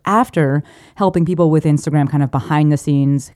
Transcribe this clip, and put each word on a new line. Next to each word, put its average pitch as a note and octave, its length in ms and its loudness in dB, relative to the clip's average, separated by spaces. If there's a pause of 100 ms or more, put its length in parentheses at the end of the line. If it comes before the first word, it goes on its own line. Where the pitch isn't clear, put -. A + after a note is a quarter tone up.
after D#3+ 580 0 (320)
helping F#3 280 0
people F3 240 0
with D#3 140 2
Instagram D3 460 0
kind C#3+ 160 0
of C3 80 -4
behind D3+ 400 0
the D3 40 2
scenes, C#3 600 -2